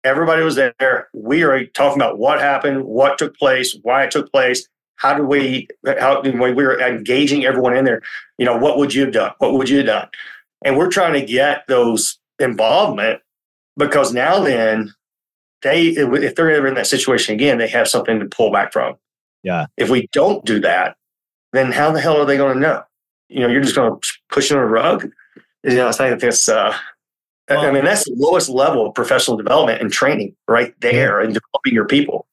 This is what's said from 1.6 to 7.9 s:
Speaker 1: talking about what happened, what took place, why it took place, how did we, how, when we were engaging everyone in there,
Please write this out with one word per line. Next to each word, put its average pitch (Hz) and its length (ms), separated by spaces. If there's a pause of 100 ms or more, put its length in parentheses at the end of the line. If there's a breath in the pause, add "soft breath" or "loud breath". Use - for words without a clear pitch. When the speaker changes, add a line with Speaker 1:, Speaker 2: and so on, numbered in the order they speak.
Speaker 1:
talking 143 340
about - 160
what 143 220
happened, 139 460
what 135 320
took 147 200
place, 131 460
why 131 200
it 127 80
took 143 200
place, 123 360 (280)
how 143 180
did 147 120
we, 131 420 (320)
how, 135 240
when 127 320
we 139 100
were 127 160
engaging 127 640
everyone 127 320
in 135 80
there, 117 160 (380 loud breath)